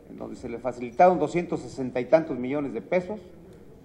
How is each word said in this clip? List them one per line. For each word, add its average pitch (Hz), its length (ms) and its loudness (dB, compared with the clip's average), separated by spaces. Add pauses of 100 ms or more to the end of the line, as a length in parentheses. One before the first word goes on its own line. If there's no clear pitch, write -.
(100)
en - 80 -16
donde 113 180 -12
se 120 140 -12
le 117 80 -8
facilitaron 123 600 4
doscientos 160 420 -2
sesenta 127 380 -6
y 120 60 -2
tantos 160 340 2
millones 127 360 -6
de 151 80 -8
pesos, 180 380 -4 (640)